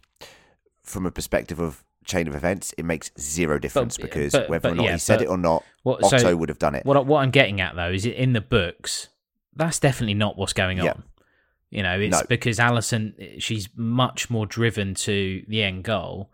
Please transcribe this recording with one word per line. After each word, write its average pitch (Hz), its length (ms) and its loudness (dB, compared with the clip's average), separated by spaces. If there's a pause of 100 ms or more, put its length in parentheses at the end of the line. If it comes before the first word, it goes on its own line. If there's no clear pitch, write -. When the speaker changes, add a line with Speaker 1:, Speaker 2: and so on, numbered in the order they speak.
(840)
Speaker 1:
from 92 220 -6
a 87 60 -2
perspective 82 480 -2
of 82 240 -4 (220)
chain 87 240 0
of 69 60 -6
events, 85 420 -2
it 82 80 -6
makes 82 340 -4
zero 76 400 0
difference - 380 -2
Speaker 2:
But, - 60 -12
Speaker 1:
because 73 280 -4
Speaker 2:
but, 131 180 2
Speaker 1:
whether 82 200 0
Speaker 2:
but, - 20 0
Speaker 1:
or 85 40 -2
not 87 100 2
Speaker 2:
yeah, 87 80 2
Speaker 1:
he 87 40 0
said 110 200 2
Speaker 2:
but - 60 0
Speaker 1:
it - 40 -2
or 92 100 0
not, 85 280 2 (180)
Speaker 2:
what, 127 180 0
Speaker 1:
Otto 104 160 6
Speaker 2:
so 90 200 6
Speaker 1:
would 80 100 0
have 76 120 -6
done 73 160 2
it. 65 100 -6
Speaker 2:
what, 139 200 4
what 147 140 4
I'm 131 120 2
getting 104 280 4
at, 92 160 -2
though, 87 160 -2
is 95 140 -2
it 120 100 -4
in 127 160 2
the 117 80 2
books, - 680 -2 (440)
that's 160 260 -2
definitely 123 340 2
not 104 240 0
what's 95 160 -2
going 92 240 0
Speaker 1:
Yeah. 87 140 0
Speaker 2:
on. - 120 -8 (680)
You 104 140 -4
know, 92 160 0
it's 95 220 2
Speaker 1:
No. - 80 0
Speaker 2:
because 120 300 0
Alicent, 110 840 -2
she's 104 340 -6
much 120 540 -2
more 110 160 0
driven 101 500 0
to 95 540 -2
the 110 140 0
end 92 200 -2
goal. 92 500 -4